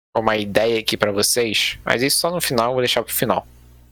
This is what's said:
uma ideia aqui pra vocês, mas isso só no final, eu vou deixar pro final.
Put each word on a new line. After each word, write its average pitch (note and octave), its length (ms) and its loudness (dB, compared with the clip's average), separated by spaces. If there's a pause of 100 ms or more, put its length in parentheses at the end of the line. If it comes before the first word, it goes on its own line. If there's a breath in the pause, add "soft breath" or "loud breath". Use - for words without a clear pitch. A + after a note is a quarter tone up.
(160)
uma A2 200 2
ideia G#2+ 440 0
aqui G#2+ 160 -2
pra G#2 160 0
vocês, G#2 720 0
mas B2 180 0
isso C#3 160 2
só E3+ 100 0
no F3 120 -4
final, A#2+ 300 0
eu - 20 0
vou B2+ 80 0
deixar A#2+ 240 0
pro - 100 -8
final. G#2+ 320 0 (460)